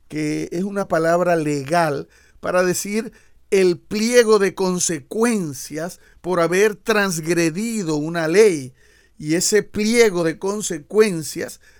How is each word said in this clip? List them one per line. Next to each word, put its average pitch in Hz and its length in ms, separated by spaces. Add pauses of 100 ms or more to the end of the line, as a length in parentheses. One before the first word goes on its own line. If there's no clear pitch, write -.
que 156 420
es 175 140
una 196 240
palabra 170 480
legal, 151 720 (320)
para 180 240
decir 202 480 (380)
el 190 280
pliego 220 640
de 190 140
consecuencias 180 1500 (200)
por 175 200
haber 185 340
transgredido 175 1200
una 160 300
ley. 165 480 (420)
Y 151 200
ese 202 260
pliego 214 640
de 160 140
consecuencias 185 1200 (200)